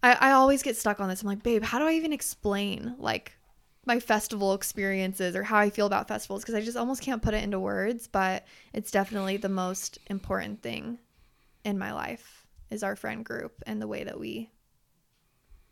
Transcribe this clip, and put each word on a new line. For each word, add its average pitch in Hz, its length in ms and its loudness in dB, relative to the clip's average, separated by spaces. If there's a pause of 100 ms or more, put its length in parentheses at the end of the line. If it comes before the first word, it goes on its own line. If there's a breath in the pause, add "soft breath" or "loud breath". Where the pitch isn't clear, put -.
I, 247 160 10
I 269 120 8
always 269 320 8
get 254 120 0
stuck 208 240 0
on 202 100 0
this. 190 120 -4
I'm 214 60 -2
like, 202 160 -2
"Babe, 226 200 4
how 233 160 0
do 302 60 2
I 320 80 4
even 320 200 0
explain, 202 840 -2
like, - 360 -4 (520)
my 233 140 2
festival 208 540 0
experiences 190 840 -2
or 190 80 -2
how 214 140 2
I 208 120 6
feel 208 180 0
about 196 200 0
festivals?" 208 380 -6
'Cause 226 100 -8
I 208 60 0
just 233 160 -6
almost 247 240 -2
can't 247 200 -4
put 220 120 0
it 214 100 0
into 202 160 -2
words, 202 480 -2
but 190 380 0 (280 soft breath)
it's 214 180 -8
definitely 196 460 0
the 196 120 -2
most 185 480 -4 (100)
important 196 540 -6
thing 233 380 -8 (640)
in 202 140 -2
my 101 160 -6
life - 520 -10 (240)
is 214 140 -6
our 202 120 -2
friend - 300 -8
group - 400 -12
and 214 160 -6
the 214 60 -8
way 214 160 -8
that - 160 -10
we - 320 -10 (1200)